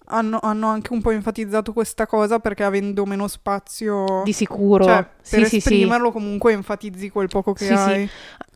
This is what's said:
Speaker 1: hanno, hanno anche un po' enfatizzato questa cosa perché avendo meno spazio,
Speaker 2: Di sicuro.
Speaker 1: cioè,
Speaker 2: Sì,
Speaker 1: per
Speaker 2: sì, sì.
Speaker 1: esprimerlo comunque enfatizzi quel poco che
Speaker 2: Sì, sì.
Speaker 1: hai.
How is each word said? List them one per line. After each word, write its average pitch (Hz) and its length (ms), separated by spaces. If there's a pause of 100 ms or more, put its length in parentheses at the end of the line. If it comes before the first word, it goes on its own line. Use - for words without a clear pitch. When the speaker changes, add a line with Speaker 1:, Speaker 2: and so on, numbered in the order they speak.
Speaker 1:
hanno, 220 360
hanno 214 240
anche 214 260
un 233 80
po' 226 120
enfatizzato 214 600
questa 220 360
cosa 220 320
perché 208 240
avendo 202 400
meno 202 240
spazio, 196 960
Speaker 2:
Di 208 80
sicuro. 202 520
Speaker 1:
cioè, 185 220 (140)
Speaker 2:
Sì, - 160
Speaker 1:
per 220 80
Speaker 2:
sì, 214 60
sì. 214 80
Speaker 1:
esprimerlo 214 520
comunque 208 440
enfatizzi 196 560
quel 196 180
poco 196 240
che 196 140
Speaker 2:
Sì, 196 100
sì. 196 140
Speaker 1:
hai. 196 180 (480)